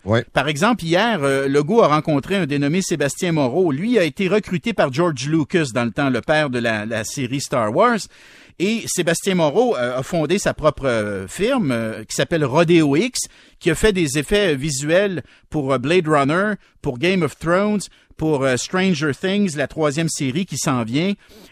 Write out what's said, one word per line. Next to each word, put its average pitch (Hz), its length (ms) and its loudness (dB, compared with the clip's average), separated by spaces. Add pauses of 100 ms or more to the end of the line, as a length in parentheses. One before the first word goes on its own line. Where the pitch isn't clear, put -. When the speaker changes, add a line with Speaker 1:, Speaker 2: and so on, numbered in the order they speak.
Speaker 1:
Ouais. 113 180 2 (100)
Speaker 2:
Par 143 140 0
exemple, 165 360 0
hier, 175 400 0
euh, 139 240 2
Legault 151 340 4
a 175 60 6
rencontré 151 480 0
un 185 100 0
dénommé 143 360 0
Sébastien 165 500 -2
Moreau. 156 400 2
Lui 208 280 0
a 180 40 4
été 170 240 -2
recruté 196 460 -2
par 156 200 0
George 143 340 0
Lucas 160 460 0
dans 120 120 0
le 113 60 -2
temps, 143 180 -2
le 120 120 0
père 151 280 0
de 123 100 -2
la, 110 260 -2
la 110 180 -4
série 131 380 -6
Star 117 340 -2
Wars. 226 240 4 (580)
Et 202 300 -2
Sébastien 170 480 -2
Moreau, 175 400 2
euh, 123 240 -2
a 131 40 -6
fondé 165 360 -2
sa 135 160 -2
propre, 143 300 0
euh, 104 420 -2
firme, 208 440 -2
euh, 110 320 -4
qui - 120 -12
s'appelle 156 300 0
Rodeo 160 500 4
X, 214 240 0 (400)
qui 170 100 0
a 160 60 2
fait 214 180 2
des 156 240 0
effets, 196 360 2
euh, - 20 0
visuels 151 680 0 (260)
pour, 139 240 -2
euh, 131 40 2
Blade 151 300 2
Runner, 156 460 2 (280)
pour 127 180 -4
Game 175 240 2
of - 160 -4
Thrones, 196 400 0 (380)
pour, 156 260 0
euh, 131 140 2
Stranger 165 640 0
Things, 190 360 0
la 139 120 -2
troisième 151 420 -2
série 147 360 -2
qui 143 120 -8
s'en 127 260 0
vient. 151 300 -2 (380)